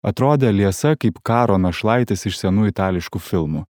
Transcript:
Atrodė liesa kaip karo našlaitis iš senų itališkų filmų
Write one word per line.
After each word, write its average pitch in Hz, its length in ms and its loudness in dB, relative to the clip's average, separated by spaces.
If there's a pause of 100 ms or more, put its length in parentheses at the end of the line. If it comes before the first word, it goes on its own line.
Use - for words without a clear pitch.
Atrodė 131 540 2
liesa 101 400 2
kaip 110 320 -2
karo 113 320 2
našlaitis 107 720 0
iš 92 100 -6
senų 101 320 2
itališkų 92 480 -4
filmų 78 540 -4